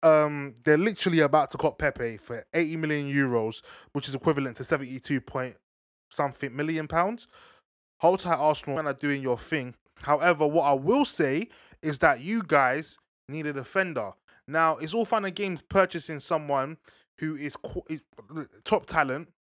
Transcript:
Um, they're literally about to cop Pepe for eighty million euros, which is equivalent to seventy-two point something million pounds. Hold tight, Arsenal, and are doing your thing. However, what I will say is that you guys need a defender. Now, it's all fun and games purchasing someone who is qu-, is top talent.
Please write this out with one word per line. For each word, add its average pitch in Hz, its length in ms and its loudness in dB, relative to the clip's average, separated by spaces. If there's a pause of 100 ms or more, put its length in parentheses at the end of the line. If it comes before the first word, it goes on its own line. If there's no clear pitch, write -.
Um, 147 500 4 (100)
they're 151 140 6
literally 175 440 2
about 147 300 4
to - 60 -14
cop - 220 -2
Pepe 120 380 -4
for 113 360 -12
eighty 160 240 0
million 151 340 -2
euros, 120 520 0 (300)
which 143 140 -4
is 135 60 -8
equivalent 139 440 0
to 135 60 -10
seventy-two 131 580 -4
point 127 340 -8 (560)
something 135 440 -4
million 156 320 -4
pounds. 185 400 -2 (760)
Hold 185 180 6
tight, 175 160 0
Arsenal, 147 420 0
and 156 100 -2
are 139 60 -2
doing 139 300 -2
your 123 160 0
thing. 127 340 -6 (280)
However, 151 440 4
what 151 180 2
I 143 100 4
will 196 320 2
say 156 440 0 (320)
is 151 180 -4
that 143 200 4
you 208 240 -4
guys 147 560 2 (280)
need 151 200 -8
a 147 60 -6
defender. 139 580 -4 (360)
Now, 160 280 2
it's 156 180 -10
all 226 120 0
fun 214 180 0
and 190 100 -6
games 190 280 -6
purchasing 175 580 0
someone 147 580 -4 (420)
who 156 180 -6
is 143 180 -8
qu-, - 340 -10
is 160 120 -8 (640)
top 208 200 0
talent. 143 440 -2 (120)